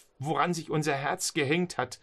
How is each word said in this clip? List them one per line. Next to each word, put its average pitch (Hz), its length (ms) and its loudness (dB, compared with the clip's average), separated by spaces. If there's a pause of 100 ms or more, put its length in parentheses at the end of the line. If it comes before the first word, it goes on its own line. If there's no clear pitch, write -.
(200)
woran 151 340 2
sich 165 160 -4
unser 151 240 2
Herz 143 400 -2
gehängt 160 440 2
hat, - 260 -4